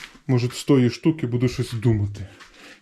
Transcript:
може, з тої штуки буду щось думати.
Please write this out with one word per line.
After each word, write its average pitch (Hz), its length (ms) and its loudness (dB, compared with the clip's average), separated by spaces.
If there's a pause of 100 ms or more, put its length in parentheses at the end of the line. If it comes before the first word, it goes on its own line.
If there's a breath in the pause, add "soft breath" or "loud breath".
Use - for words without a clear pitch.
(280 loud breath)
може, 123 220 2
з - 140 -12
тої 127 260 4
штуки 156 380 -2
буду 123 200 0
щось 123 260 -6
думати. 104 540 -2 (540 loud breath)